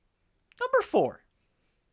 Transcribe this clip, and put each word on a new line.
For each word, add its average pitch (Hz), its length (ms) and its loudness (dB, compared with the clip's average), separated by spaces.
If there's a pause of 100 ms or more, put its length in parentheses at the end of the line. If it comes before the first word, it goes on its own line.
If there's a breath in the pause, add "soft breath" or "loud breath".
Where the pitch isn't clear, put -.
(580)
Number 508 240 0
four. - 420 -2 (680)